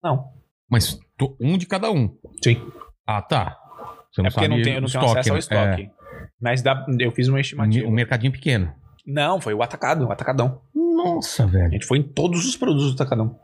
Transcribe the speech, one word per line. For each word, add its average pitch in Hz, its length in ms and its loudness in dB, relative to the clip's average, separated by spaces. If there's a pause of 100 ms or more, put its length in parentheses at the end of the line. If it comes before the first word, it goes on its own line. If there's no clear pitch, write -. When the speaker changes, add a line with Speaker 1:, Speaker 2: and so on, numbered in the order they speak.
Speaker 1:
Não. 151 280 -2 (380)
Speaker 2:
Mas - 300 2 (180)
to-, - 240 -2
um 160 160 2
de 180 80 -2
cada 208 260 -2
um? 131 240 0 (280)
Speaker 1:
Sim. 120 180 4 (440)
Speaker 2:
Ah, 104 160 -2
tá. 107 360 -2 (540)
Você - 100 -2
não 95 60 4
Speaker 1:
É - 40 0
porque 104 140 0
Speaker 2:
sabe - 100 2
Speaker 1:
não 117 80 2
tem, 135 120 0
eu 131 60 -4
não - 60 -4
Speaker 2:
o 127 40 -4
Speaker 1:
tenho 131 120 0
Speaker 2:
estoque, 120 160 4
Speaker 1:
acesso 123 120 2
ao - 40 2
Speaker 2:
né? 156 40 0
Speaker 1:
estoque. 101 440 0
Speaker 2:
É. - 440 -18 (120)
Speaker 1:
Mas 120 220 0
dá, 131 240 0 (140)
eu 120 120 2
fiz 123 160 0
uma 135 140 2
estimativa. 110 460 0
Speaker 2:
Um 113 40 0
mercadinho 120 400 0
pequeno. 110 420 -2 (320)
Speaker 1:
Não, 151 360 0
foi 107 120 -4
o 107 100 -2
atacado, 139 420 0
o 113 60 -2
atacadão. 131 500 0 (120)
Speaker 2:
Nossa, 339 720 0
velho. 92 200 4
Speaker 1:
A 82 40 4
gente 95 160 -2
foi 127 140 2
em 147 40 0
todos 175 440 -2
os 254 80 -2
produtos 143 380 0
do 131 80 -4
atacadão. 113 420 0